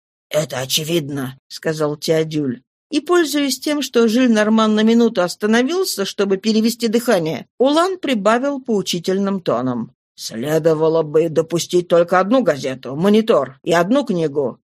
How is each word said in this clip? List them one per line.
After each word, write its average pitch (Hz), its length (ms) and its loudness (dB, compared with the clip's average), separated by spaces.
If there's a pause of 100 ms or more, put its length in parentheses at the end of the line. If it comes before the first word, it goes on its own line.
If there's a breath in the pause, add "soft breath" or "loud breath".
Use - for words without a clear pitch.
(300)
«Это 151 300 -2
очевидно», 139 800 -4 (120)
сказал 151 480 -4
Теодюль. 156 640 -2 (280)
И, 302 120 -2
пользуясь 285 580 0
тем, 294 220 -4
что 233 260 0
Жильнарман 220 680 2
на 214 80 2
минуту 226 400 4
остановился, 233 840 -2
чтобы 196 320 -2
перевести 220 500 0
дыхание, 202 600 0 (120)
Улан 330 400 2
прибавил 254 640 0
поучительным 196 800 -2
тоном: 123 520 -4 (220)
«Следовало 160 880 0
бы 156 260 2
допустить 170 580 -2
только 175 320 4
одну 208 220 2
газету, 135 540 -4
«Монитор», 202 680 2
и 170 100 0
одну 196 320 2
книгу, 147 600 -4